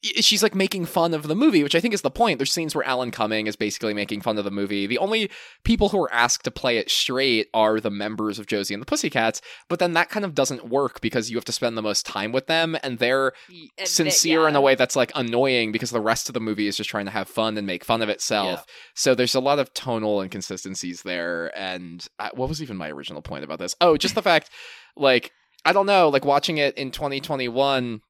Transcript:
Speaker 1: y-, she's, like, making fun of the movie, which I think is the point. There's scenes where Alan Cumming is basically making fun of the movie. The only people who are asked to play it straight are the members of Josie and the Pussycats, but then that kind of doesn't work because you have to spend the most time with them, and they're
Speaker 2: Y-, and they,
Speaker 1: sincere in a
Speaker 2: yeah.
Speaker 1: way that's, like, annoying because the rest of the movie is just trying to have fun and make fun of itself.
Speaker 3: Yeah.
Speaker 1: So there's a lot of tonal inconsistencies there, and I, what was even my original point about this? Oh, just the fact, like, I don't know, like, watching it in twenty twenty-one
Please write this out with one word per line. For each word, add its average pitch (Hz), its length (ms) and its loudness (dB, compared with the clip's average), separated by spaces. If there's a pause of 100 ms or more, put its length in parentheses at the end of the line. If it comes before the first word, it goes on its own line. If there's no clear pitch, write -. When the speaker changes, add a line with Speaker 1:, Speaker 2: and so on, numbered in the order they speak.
Speaker 1:
y-, - 180 -2
she's, 202 220 4
like, 214 120 2
making 190 320 0
fun 170 280 0
of 151 140 -4
the 151 60 0
movie, 220 280 4
which 143 120 0
I 165 60 4
think 226 140 0
is 196 80 -2
the 139 80 0
point. 202 280 2
There's 139 140 0
scenes 160 220 -4
where 151 120 -2
Alan 127 240 -2
Cumming 110 360 -2
is 107 100 -4
basically 107 380 -4
making 104 280 -6
fun 107 160 -2
of 101 60 -2
the 101 60 -4
movie. 101 360 -4
The 117 120 -2
only 208 320 0 (340)
people 214 260 4
who 202 120 0
are 127 100 -2
asked 117 320 2
to 131 60 -2
play 120 280 0
it - 120 -4
straight 127 640 0
are 107 280 4
the 107 100 -2
members 104 480 -4
of 104 80 -14
Josie 101 280 -2
and 101 60 -8
the 127 60 -12
Pussycats, 131 560 0 (260)
but 175 100 -2
then 175 140 2
that 165 160 2
kind 208 160 -4
of 175 100 -8
doesn't 131 340 -2
work 135 320 0
because 113 300 -2
you 113 60 -4
have 117 100 -6
to 120 60 -6
spend 117 240 -2
the 110 60 -6
most 104 240 -2
time 104 260 -6
with 131 140 -2
them, 165 360 0
and 127 160 -6
they're 131 340 2 (160)
Speaker 2:
Y-, 180 80 -20
and 160 120 -20 (100)
they, 190 60 -6
Speaker 1:
sincere 165 640 4
in 147 80 4
a - 20 6
Speaker 2:
yeah. 139 60 6
Speaker 1:
way 135 100 8
that's, 127 220 2
like, 143 180 2
annoying 120 580 2
because 110 180 -4
the 117 100 0
rest 110 280 0
of - 60 -12
the 120 60 -2
movie 107 260 -2
is 101 100 -2
just - 140 -6
trying 104 160 -4
to 95 60 -8
have 101 160 -4
fun 110 300 -2
and 101 80 -6
make 90 180 -6
fun 113 180 0
of 107 60 -2
itself. 95 580 -2
Speaker 3:
Yeah. - 60 -20 (220)
Speaker 1:
So 131 200 4
there's 120 200 0
a 135 60 2
lot 139 180 2
of 135 160 -2
tonal 107 480 -2
inconsistencies 92 800 -10
there, 85 560 -4
and 90 480 -8 (120)
I, 104 160 -6
what 127 140 -4
was 156 140 -6
even 120 140 -10
my 78 140 -8
original 73 320 -12
point 73 220 -10
about 78 140 -10
this? 90 220 -6
Oh, 170 160 6
just 131 180 -2
the 214 80 0
fact, 165 280 2 (460)
like, 127 360 2 (320)
I 160 100 4
don't 196 120 4
know, 190 220 6
like, 139 160 2
watching 143 320 2
it 143 220 0
in 131 120 -6
twenty 139 300 -6
twenty-one 127 880 0